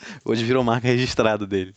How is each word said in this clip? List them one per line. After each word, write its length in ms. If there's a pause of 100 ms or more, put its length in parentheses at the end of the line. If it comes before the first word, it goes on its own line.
(240)
hoje 200
virou 200
marca 240
registrada 600
dele. 300